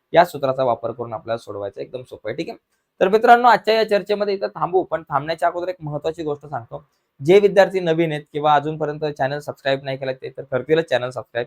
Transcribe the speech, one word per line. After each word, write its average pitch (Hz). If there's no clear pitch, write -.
या 160
सूत्राचा 135
वापर 117
करून 117
आपल्याला 113
सोडवायचं, 101
एकदम 131
सोपं 107
आहे. 120
ठीक 165
आहे, 226
तर 185
मित्रांनो, 240
आजच्या 220
या 220
चर्चेमध्ये 202
इथं 196
थांबू, 170
पण 160
थांबण्याच्या 156
अगोदर 175
एक 180
महत्त्वाची 151
गोष्ट 147
सांगतो. 143
जे 170
विद्यार्थी 190
नवीन 165
आहेत 147
किंवा 151
अजूनपर्यंत 151
चॅनल 143
सबस्क्राईब 135
नाही 135
केलं 135
ते 131
तर 135
करतीलच 151
चॅनल 123
सबस्क्राईब, 117